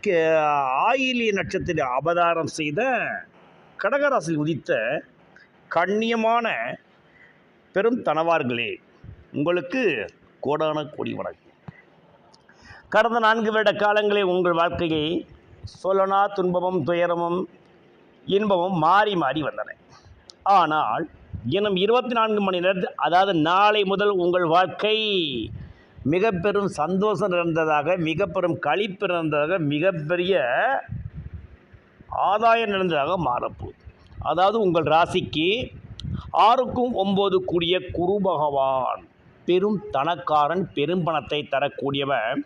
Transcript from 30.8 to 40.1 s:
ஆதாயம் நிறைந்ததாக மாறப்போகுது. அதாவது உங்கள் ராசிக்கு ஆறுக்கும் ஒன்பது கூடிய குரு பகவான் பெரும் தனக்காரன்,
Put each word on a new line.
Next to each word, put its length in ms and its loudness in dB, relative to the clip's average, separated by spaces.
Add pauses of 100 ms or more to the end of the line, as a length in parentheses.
ஆதாயம் 420 2
நிறைந்ததாக 420 0 (120)
மாறப்போகுது. 520 -6 (520)
அதாவது 340 2
உங்கள் 280 2
ராசிக்கு 540 2 (1000)
ஆறுக்கும் 460 2 (100)
ஒன்பது 340 2 (140)
கூடிய 280 0 (160)
குரு 220 0 (100)
பகவான் 760 0 (460)
பெரும் 320 2 (160)
தனக்காரன், 680 0 (120)